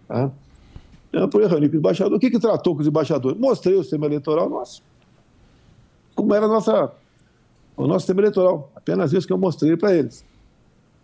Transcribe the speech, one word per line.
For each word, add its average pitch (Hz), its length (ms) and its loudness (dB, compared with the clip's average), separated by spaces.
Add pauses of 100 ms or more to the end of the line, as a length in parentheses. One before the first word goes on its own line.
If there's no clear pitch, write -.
tá? 127 240 -2 (840)
Então, - 280 2
eu 208 80 4
reuni 147 180 2
com 147 80 -2
o 156 40 0
embaixador. 185 360 0
O - 60 0
que 254 100 2
que 226 80 0
tratou 180 340 0
com 143 60 -6
os 147 80 -2
embaixadores? 151 500 -2
Mostrei 214 380 0
o 190 60 2
sistema 151 240 -4
eleitoral 151 440 -2
nosso. - 320 -12 (1300)
Como 208 180 0
era 208 120 2
a - 20 2
nossa, 214 420 2 (840)
o 135 100 -4
nosso 170 140 2
sistema 190 220 0
eleitoral. 185 520 0
Apenas 175 380 -2
isso 180 160 0
que 185 60 -2
eu 185 40 0
mostrei 165 380 0
pra 196 180 0
eles. 139 300 -2 (800)